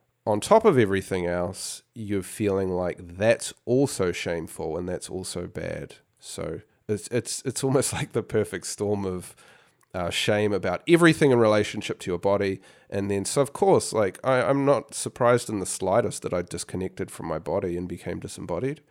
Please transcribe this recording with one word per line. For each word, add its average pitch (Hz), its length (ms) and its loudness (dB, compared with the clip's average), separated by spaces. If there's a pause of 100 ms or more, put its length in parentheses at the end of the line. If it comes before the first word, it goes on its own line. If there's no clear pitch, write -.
(260)
On 107 140 2
top 220 260 4
of 160 140 8
everything 95 480 2
else, 87 560 -4 (100)
you're 101 300 -4
feeling 98 460 0
like 90 300 -2
that's 95 540 0 (120)
also 120 460 2
shameful 82 680 -4
and 90 120 -6
that's 90 200 -8
also 90 360 -8
bad. 85 500 -10 (240)
So 82 420 -8 (260)
it's, 107 220 -4
it's, - 360 -4
it's - 180 -4
almost 135 300 2
<laughs> - 60 -4
like - 140 -6
the 113 100 0
perfect 101 420 -2
storm 101 400 -4
of, 90 300 -8 (580)
uh, 87 160 -4
shame 104 440 2
about 92 340 -2
everything 165 440 6
in 120 80 6
relationship 107 600 2
to - 100 -8
your 87 100 0
body. 98 420 0 (280)
And 101 220 -2
then, 98 140 -2
so - 160 0
of 127 100 0
course, 185 400 4
like, 101 320 0
I, 131 180 2
I'm 139 220 2
not 135 300 2
surprised 120 560 2
in 107 100 -4
the 92 60 -4
slightest 98 560 0
that - 120 -4
I 90 100 0
disconnected 92 680 -8
from - 140 -12
my 80 140 -4
body 87 360 -2
and 90 140 -6
became 90 320 -8
disembodied. 92 580 -6 (120)